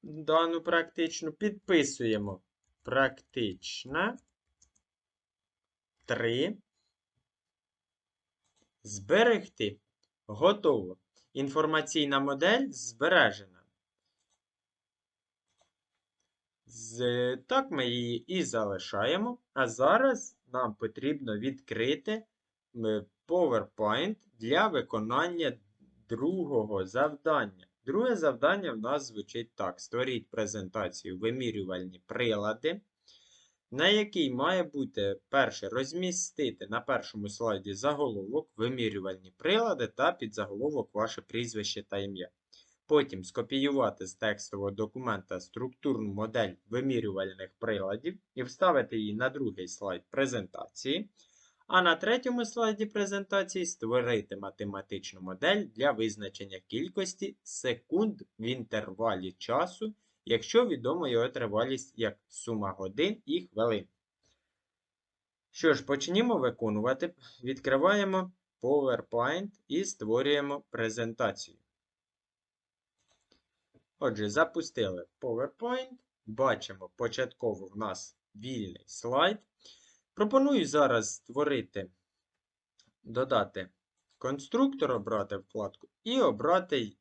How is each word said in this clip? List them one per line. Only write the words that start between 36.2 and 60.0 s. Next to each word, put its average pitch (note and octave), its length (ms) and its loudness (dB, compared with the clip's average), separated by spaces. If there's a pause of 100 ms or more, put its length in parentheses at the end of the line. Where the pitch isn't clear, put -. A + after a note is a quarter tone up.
на A2+ 140 -4
першому A2 480 -4
слайді G2+ 440 -4
заголовок, B2+ 840 -2
вимірювальні G2+ 800 -4
прилади F#3 500 2
та D3+ 240 2
підзаголовок A2 840 -4
ваше A2+ 280 -2
прізвище A2 600 -6
та - 140 -6
ім'я. G2 320 -6 (580)
Потім C#3 360 2
скопіювати B2 840 0
з F#2 80 -14
текстового G2+ 560 -4
документа G#2+ 680 -4
структурну A2+ 760 -4
модель G#2+ 400 -2 (160)
вимірювальних G2 800 -2 (100)
приладів G#2+ 600 -4 (160)
і C3 80 -4
вставити B2+ 540 2
її G#2+ 160 -2
на B2 160 0
другий C3 380 -6
слайд F#2 420 -6
презентації. C3 1000 -4 (580)
А F#3 140 6
на E3+ 140 6
третьому A#3+ 500 0
слайді A3 400 0
презентації G3 800 -2
створити A#2 720 0
математичну G2 840 -10
модель C#3+ 440 0 (100)
для C3+ 160 2
визначення G#2 760 -4
кількості F#3 760 -6
секунд E3 800 -2 (180)
в A2+ 40 -8
інтервалі G#2+ 880 -2
часу, F3 600 -4 (320)